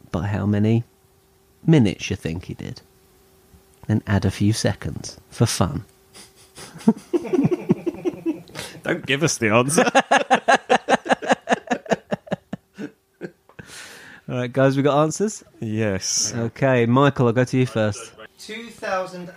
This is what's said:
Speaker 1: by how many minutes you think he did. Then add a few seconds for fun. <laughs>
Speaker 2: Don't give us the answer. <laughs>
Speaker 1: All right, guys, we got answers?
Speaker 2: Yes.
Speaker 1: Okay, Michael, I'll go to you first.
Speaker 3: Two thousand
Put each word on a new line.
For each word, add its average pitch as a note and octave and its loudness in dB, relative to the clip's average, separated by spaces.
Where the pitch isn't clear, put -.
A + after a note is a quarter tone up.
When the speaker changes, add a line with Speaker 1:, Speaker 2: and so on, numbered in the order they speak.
Speaker 1:
by F#2 -4
how G2 -2
many G#2+ 2
minutes C3+ 4
you G2 -4
think E2 -8
he - -12
did. - -14
Then G#2+ 0
add G2+ 2
a F#2+ 2
few G#2 2
seconds - -4
for - 0
fun. C#3 -2
<laughs> - 0
Speaker 2:
Don't - -4
give C#3 0
us C#3+ 0
the A2 2
answer. C3+ 4
<laughs> A#3+ 0
Speaker 1:
All C3 -6
right, B2 -4
guys, C3+ 2
we C#3 4
got C#3+ 4
answers? G3 -2
Speaker 2:
Yes. G#2+ -2
Speaker 1:
Okay, A#2+ 0
Michael, C3 4
I'll A#2 2
go B2+ 2
to B2+ -2
you B2+ 4
first. G#2+ -4
Speaker 3:
Two A3+ -14
thousand F#3 -8